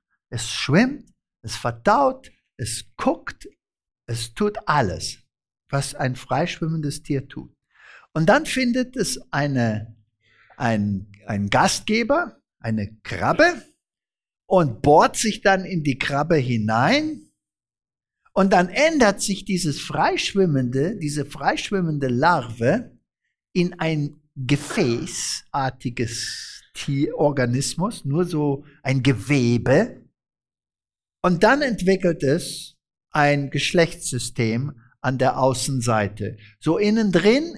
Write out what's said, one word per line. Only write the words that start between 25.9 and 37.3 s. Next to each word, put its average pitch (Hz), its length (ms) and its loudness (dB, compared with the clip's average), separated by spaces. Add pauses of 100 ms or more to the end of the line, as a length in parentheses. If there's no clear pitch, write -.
Tierorganismus, 139 1300 -2
nur 147 200 0
so 147 400 -2 (160)
ein 131 220 0
Gewebe. 127 1040 2 (1160)
Und 180 200 2
dann 262 180 6
entwickelt 190 600 0
es - 540 -2 (340)
ein 147 380 2
Geschlechtssystem 135 1300 -2 (220)
an 135 160 -2
der 127 220 0
Außenseite. 117 1000 0 (220)
So 165 180 0
innen 208 340 2
drin 226 460 2